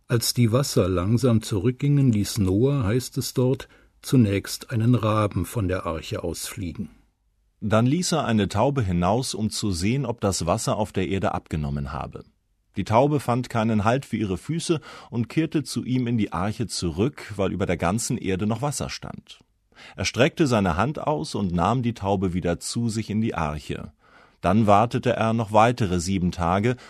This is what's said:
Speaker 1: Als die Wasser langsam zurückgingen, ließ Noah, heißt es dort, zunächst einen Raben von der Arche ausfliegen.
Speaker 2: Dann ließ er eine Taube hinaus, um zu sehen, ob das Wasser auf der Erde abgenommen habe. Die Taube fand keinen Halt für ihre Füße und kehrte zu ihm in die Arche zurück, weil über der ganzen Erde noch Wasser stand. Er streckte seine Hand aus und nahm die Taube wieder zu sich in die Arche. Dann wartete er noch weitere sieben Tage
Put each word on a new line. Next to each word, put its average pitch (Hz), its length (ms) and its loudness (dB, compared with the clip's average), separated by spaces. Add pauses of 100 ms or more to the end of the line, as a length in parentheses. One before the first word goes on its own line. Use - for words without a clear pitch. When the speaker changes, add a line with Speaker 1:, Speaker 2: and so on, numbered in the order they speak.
Speaker 1:
Als - 260 0
die 120 160 4
Wasser 120 380 2
langsam 107 520 2
zurückgingen, 131 720 2
ließ 104 280 0
Noah, 110 440 2
heißt 113 360 -2
es - 140 -6
dort, 127 360 0 (320)
zunächst 101 720 2
einen 117 240 2
Raben 104 500 0
von 101 220 -4
der 90 180 -4
Arche 82 380 -6
ausfliegen. - 680 -8 (720)
Speaker 2:
Dann 110 260 4
ließ 175 240 2
er 147 140 2
eine 107 240 2
Taube 135 340 2
hinaus, 95 520 0
um 110 160 -2
zu - 200 -4
sehen, 104 340 0
ob - 160 -6
das 95 260 0
Wasser 107 300 0
auf 104 140 -4
der 95 180 -2
Erde 95 240 -2
abgenommen 71 600 -4
habe. - 320 -10 (520)
Die 98 80 -4
Taube 139 360 2
fand 123 300 -2
keinen 110 340 0
Halt 127 220 0
für - 100 -6
ihre 95 220 -2
Füße 160 420 -4 (300)
und 120 180 -4
kehrte 156 340 -2
zu - 220 -6
ihm 127 220 0
in 120 100 0
die 104 160 0
Arche 90 340 -2
zurück, 92 680 -4
weil 95 160 0
über 92 140 -2
der 87 100 0
ganzen 104 400 -2
Erde 95 300 -2
noch 110 160 -2
Wasser 139 260 -4
stand. - 520 -14 (540)
Er - 120 -4
streckte 120 400 2
seine 98 320 2
Hand 131 200 -2
aus 151 360 -4
und 101 180 -2
nahm 87 300 2
die 120 100 -2
Taube 98 400 0
wieder 85 280 -2
zu 117 280 -4
sich 107 220 -4
in 104 100 0
die 113 140 -2
Arche. - 580 -6 (480)
Dann 101 260 4
wartete 110 440 4
er 113 240 0
noch 113 180 -4
weitere 107 480 4
sieben 90 320 0
Tage 98 440 0 (140)